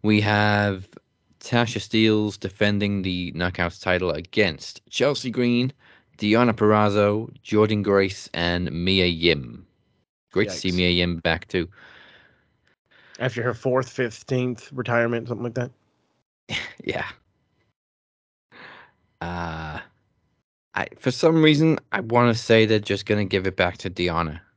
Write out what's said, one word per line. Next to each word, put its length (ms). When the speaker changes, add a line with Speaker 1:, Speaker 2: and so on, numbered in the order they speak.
Speaker 1:
we 180
have 640
Tasha 400
Steelz 600
defending 640
the 300
Knockouts 500
title 300
against 720
Chelsea 400
Green, 420
Deonna 340
Purrazzo, 800
Jordynne 400
Grace, 520
and 360
Mia 360
Yim. 580
Great 180
to 60
see 140
Speaker 2:
Yikes. 60
Speaker 1:
Mia 140
Yim 280
back, 300
too. 200
Speaker 2:
After 240
her 100
fourth, 360
fifteenth 840
retirement, 560
something 160
like 120
that. 160
Speaker 1:
<laughs> 80
Yeah. 220
Uh, 580
I, 140
for 140
some 320
reason, 340
I 80
wanna 340
say 320
they're 140
just 260
gonna 200
give 200
it 100
back 240
to 100
Deonna. 500